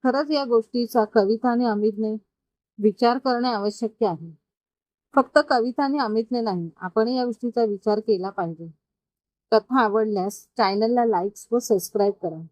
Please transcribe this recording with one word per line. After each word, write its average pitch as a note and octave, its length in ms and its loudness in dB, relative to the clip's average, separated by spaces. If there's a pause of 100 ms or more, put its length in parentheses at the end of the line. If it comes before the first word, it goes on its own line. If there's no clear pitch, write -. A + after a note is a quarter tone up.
खरंच C#4 260 0
या C#4+ 140 0
गोष्टीचा A#3 600 0
कविता A3 460 2
आणि A#3+ 140 0
अमितने G#3+ 520 -2 (640)
विचार A#3 400 2
करणे B3+ 300 0
आवश्यक G#3+ 560 -4
आहे. E3 340 -4 (760)
फक्त C4+ 240 4 (100)
कविता B3+ 360 0
आणि C#4 140 -2
अमितने A3+ 420 -2
नाही, F3+ 360 -4
आपण A3 320 -2
या B3+ 160 -2
गोष्टीचा A#3+ 400 -2
विचार G#3 340 -2
केला G3 320 -2
पाहिजे. E3 400 -8 (840)
कथा A3 280 2
आवडल्यास G#3 680 0 (100)
चॅनलला A3+ 480 2
लाईक्स G#3 480 -2
व A#3 60 2
सबस्क्राईब G3+ 540 0 (100)
करा. E3 300 -8